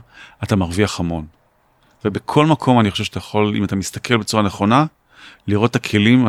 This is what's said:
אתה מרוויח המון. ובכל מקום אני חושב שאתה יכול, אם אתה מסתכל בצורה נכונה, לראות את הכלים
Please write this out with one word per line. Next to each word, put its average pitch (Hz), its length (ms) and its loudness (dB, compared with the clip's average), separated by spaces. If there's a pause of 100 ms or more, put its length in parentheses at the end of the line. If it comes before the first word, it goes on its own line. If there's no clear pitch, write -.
(440)
אתה 107 120 -2
מרוויח 92 440 -2
המון. 82 260 -4 (800)
ובכל 110 400 0
מקום 135 340 2
אני 104 120 2
חושב - 120 -6
שאתה - 140 -8
יכול, 104 400 -2
אם 104 60 0
אתה 101 120 -4
מסתכל 98 420 -2
בצורה 107 260 -2
נכונה, 107 420 2 (600)
לראות 104 240 2
את - 40 -2
הכלים 117 540 2